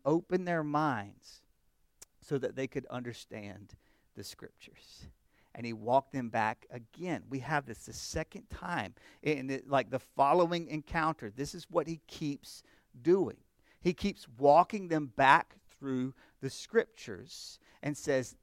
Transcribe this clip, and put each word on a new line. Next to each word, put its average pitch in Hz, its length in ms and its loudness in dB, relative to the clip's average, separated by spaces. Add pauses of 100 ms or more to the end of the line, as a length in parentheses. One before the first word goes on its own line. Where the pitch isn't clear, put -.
opened 175 420 0
their 170 160 0
minds 147 800 -2 (800)
so - 160 -6
that 123 180 -4
they 131 120 -6
could 127 240 -6
understand 110 840 -12 (400)
the - 80 -14
scriptures. - 840 -20 (480)
And 120 100 -10
he 117 80 -6
walked 117 400 2
them 127 160 -4
back 110 420 0
again. 127 600 -8
We 135 80 -4
have 143 260 -2
this 120 220 -14
the - 80 -14
second - 560 -10
time. 156 440 -6 (280)
In 139 240 -2
the, 135 200 -4
like, 131 220 0
the 127 100 -4
following 170 720 2
encounter, 156 640 -4
this 135 240 -8
is 175 160 -14
what 160 160 0
he 165 200 -8
keeps - 560 -8 (380)
doing. 160 380 2 (420)
He 180 140 0
keeps - 420 -4
walking 165 520 6
them 156 180 0
back 139 500 6 (220)
through 131 340 -2 (300)
the 135 80 -4
scriptures - 1080 -8 (240)
and 147 140 -6
says, 131 460 0